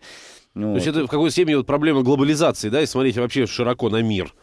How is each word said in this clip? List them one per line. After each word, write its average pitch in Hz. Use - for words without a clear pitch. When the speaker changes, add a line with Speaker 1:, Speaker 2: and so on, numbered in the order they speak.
Speaker 1:
Ну 107
Speaker 2:
То 101
есть 120
Speaker 1:
вот. 151
Speaker 2:
это 143
в -
какой-то 147
степени 156
вот 131
проблема 147
глобализации, 143
да, 135
и 151
смотреть 127
вообще 123
широко 117
на 110
мир. 101